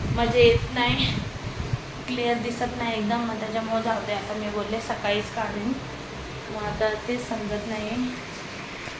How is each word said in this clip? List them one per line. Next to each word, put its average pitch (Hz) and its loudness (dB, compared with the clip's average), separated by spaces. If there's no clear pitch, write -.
मजा 233 4
येत 233 10
नाही, 254 2
क्लिअर 240 2
दिसत 240 -2
नाही 233 0
एकदम, 214 2
मग 226 0
त्याच्यामुळं 226 0
जाऊ 220 0
दे 208 -2
आता, 202 -2
मी 214 -2
बोलले 208 0
सकाळीच 208 0
काढीन. 208 -2
मग 214 -4
आता 214 0
तेच 247 -2
समजत 208 -2
नाही. 214 -2